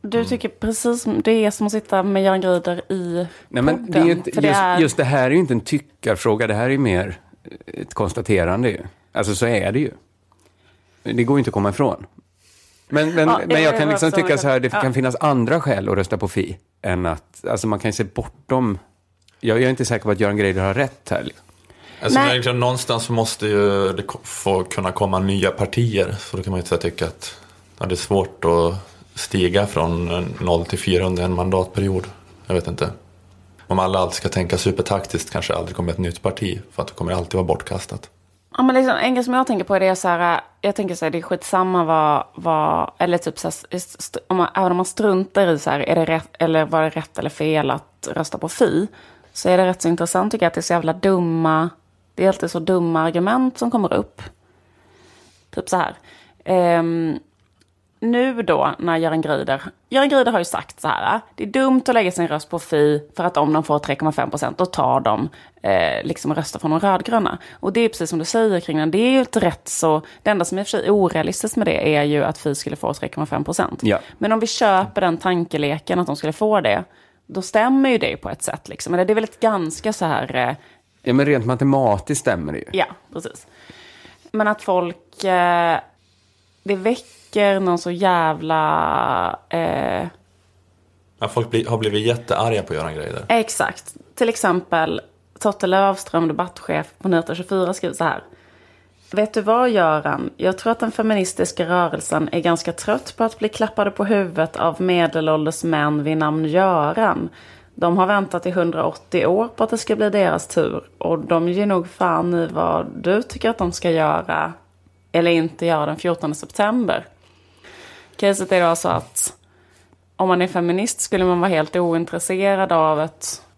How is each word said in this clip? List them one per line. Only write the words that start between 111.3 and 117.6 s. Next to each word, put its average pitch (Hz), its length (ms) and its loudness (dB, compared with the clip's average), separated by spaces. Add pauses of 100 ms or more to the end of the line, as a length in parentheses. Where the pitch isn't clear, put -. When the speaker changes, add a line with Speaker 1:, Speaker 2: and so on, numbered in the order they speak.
Speaker 1:
ger 190 180 0
nog 180 220 0
fan 175 460 0
i 165 120 0
vad 165 400 0 (100)
du 202 260 0
tycker - 280 -4
att 226 80 -4
de 175 140 -2
ska - 180 -2
göra 160 640 0 (600)
eller 170 180 2
inte 165 360 0
göra 156 200 0
den 151 100 -6
fjortonde 170 400 -4
september." 214 680 -2 (1120)